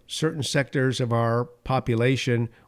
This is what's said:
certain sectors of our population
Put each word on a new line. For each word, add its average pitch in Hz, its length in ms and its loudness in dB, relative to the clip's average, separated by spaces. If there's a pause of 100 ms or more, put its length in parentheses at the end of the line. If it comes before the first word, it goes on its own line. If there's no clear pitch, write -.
certain 160 360 -2
sectors 131 580 0
of 117 120 0
our 117 320 2
population 120 1040 0 (200)